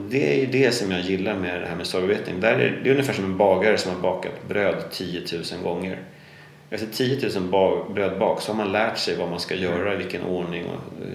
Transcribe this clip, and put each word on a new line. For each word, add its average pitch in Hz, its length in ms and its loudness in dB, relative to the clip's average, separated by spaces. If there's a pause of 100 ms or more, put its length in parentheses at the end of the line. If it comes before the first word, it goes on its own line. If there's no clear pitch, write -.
det 143 240 2
är 139 60 4
ju 135 60 4
det 127 260 4
som 98 200 0
jag 90 100 0
gillar 95 340 0
med 90 260 -2
det 90 60 -6
här 85 80 -6
med 90 120 -6
sorgbearbetning. 92 520 0
Där 110 140 4
är, 117 300 2
det 117 60 2
är - 20 6
ungefär 135 220 2
som 98 120 -2
en 95 120 -2
bagare 98 400 6
som 92 180 -2
har 87 60 -6
bakat - 460 -2
bröd 95 440 0
tiotusen 87 720 -6
gånger. 92 360 -4 (680)
Efter 107 180 -6
tiotusen 101 640 -2
ba-, 92 420 4
brödbak 95 480 0
så 107 100 -4
har 107 60 -2
man 101 140 0
lärt 110 260 0
sig 87 180 -2
vad 87 140 -2
man 87 100 -4
ska 90 160 -4
göra, 90 380 -2
i 95 40 -4
vilken 90 260 -6
ordning 87 420 -4
och 87 140 -6 (360)